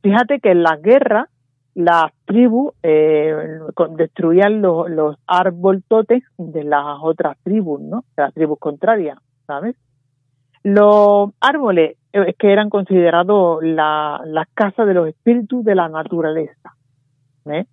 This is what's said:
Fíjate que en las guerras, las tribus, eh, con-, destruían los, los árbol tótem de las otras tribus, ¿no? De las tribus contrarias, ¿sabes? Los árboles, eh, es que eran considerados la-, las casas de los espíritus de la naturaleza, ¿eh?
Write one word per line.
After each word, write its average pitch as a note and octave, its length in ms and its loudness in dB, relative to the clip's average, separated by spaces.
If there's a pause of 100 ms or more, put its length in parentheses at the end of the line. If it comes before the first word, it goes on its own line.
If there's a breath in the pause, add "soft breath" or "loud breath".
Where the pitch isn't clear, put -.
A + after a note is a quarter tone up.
Fíjate A#3 380 0
que G3+ 120 2
en F3 120 4
las D#3 180 0
guerras, A#3 480 2 (460)
las E3+ 360 2 (140)
tribus, A#3+ 480 2 (100)
eh, D#3 760 0 (160)
con-, D#3+ 200 -2
destruían F3+ 680 0
los, F3 280 0
los D#3 280 -2 (100)
árbol F#3 600 0
tótem A3+ 340 2 (160)
de D#3+ 260 -10
las D3 380 -2
otras D#3+ 420 -4
tribus, F3+ 380 -4
¿no? E3+ 240 -10 (100)
De D3 80 -2
las C3+ 100 -4
tribus D3+ 260 -4
contrarias, D#3 580 -4 (280)
¿sabes? D#3+ 300 -8 (880)
Los G#3 760 4
árboles, A3+ 580 0 (160)
eh, G3+ 140 0
es F3 100 -4
que G3+ 140 2
eran G#3 180 2
considerados F3+ 920 2
la-, D3+ 640 -2
las D#3 280 -6
casas G#3 340 -2
de G3 60 2
los E3+ 140 0
espíritus A#3+ 560 -2
de G#3 120 0
la E3+ 140 0
naturaleza, D#3+ 840 -6 (720)
¿eh? D#3 280 -8